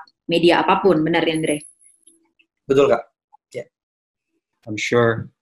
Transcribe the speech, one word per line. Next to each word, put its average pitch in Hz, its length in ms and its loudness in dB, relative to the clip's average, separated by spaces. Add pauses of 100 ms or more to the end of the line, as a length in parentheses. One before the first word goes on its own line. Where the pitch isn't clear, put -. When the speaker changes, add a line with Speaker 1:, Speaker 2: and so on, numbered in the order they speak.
(280)
Speaker 1:
media 170 340 2
apapun, 190 400 2
benar 165 220 0
ya, 165 160 -2
Andre? 151 180 -4 (1080)
Speaker 2:
Betul, 135 240 2
Kak. 107 120 0 (520)
Ya. - 100 -10 (1000)
Speaker 3:
I'm 107 100 -10
sure, 117 540 -2 (100)